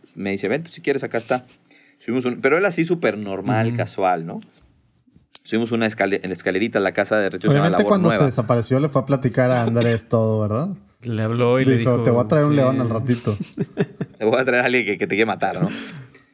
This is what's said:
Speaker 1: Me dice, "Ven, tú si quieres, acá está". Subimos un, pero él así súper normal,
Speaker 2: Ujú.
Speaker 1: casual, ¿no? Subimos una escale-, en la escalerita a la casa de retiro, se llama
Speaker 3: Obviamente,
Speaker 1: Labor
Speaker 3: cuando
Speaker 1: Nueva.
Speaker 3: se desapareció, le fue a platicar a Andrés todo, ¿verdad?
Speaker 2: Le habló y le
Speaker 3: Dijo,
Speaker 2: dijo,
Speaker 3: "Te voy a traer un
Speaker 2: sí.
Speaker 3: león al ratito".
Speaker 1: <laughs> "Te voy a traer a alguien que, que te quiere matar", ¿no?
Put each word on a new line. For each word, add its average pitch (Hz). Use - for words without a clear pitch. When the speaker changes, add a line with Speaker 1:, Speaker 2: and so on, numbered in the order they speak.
Speaker 1:
Me 98
dice, 98
"Ven, 143
tú -
si -
quieres, 135
acá 117
está". 127
Subimos 123
un, 123
pero 135
él 190
así 170
súper 165
normal, 104
Speaker 2:
Ujú. 120
Speaker 1:
casual, 90
¿no? 113
Subimos 113
una 113
escale-, 98
en 92
la 92
escalerita 95
a -
la 95
casa 104
de 98
retiro, 95
se 139
llama 147
Speaker 3:
Obviamente, 196
Speaker 1:
Labor 202
Speaker 3:
cuando 190
Speaker 1:
Nueva. -
Speaker 3:
se 135
desapareció, 120
le 147
fue 139
a -
platicar 127
a 120
Andrés 117
todo, 110
¿verdad? 110
Speaker 2:
Le 110
habló 120
y 131
le 131
Speaker 3:
Dijo, 117
Speaker 2:
dijo, 120
Speaker 3:
"Te 123
voy 120
a -
traer 151
un 147
Speaker 2:
sí. 147
Speaker 3:
león 135
al 120
ratito". 117
Speaker 1:
<laughs> -
"Te 110
voy 110
a 131
traer 123
a -
alguien 123
que, 98
que 104
te 90
quiere 110
matar", 92
¿no? 170